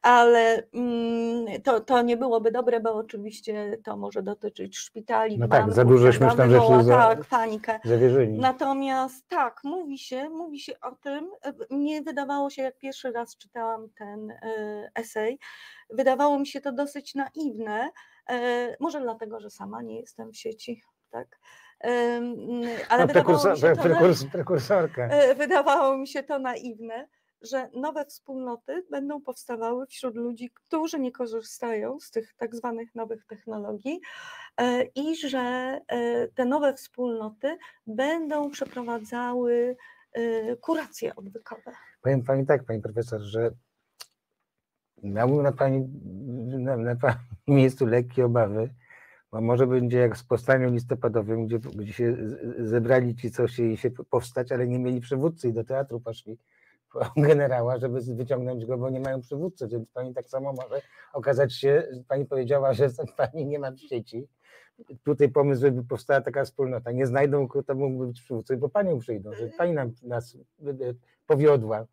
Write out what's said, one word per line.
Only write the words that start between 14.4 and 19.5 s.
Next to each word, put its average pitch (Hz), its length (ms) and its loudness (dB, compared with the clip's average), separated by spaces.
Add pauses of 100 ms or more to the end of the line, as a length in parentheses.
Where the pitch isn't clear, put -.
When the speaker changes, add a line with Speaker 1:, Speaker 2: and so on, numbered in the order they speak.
Speaker 1:
esej, 226 440 -6 (500)
wydawało 262 500 2
mi 277 80 -2
się 285 140 -12
to 277 100 -4
dosyć 285 440 -8
naiwne, 247 760 -6 (400)
e, 240 500 -2
może 294 220 -4
dlatego, 226 380 -8
że 208 100 -18
sama 202 320 -14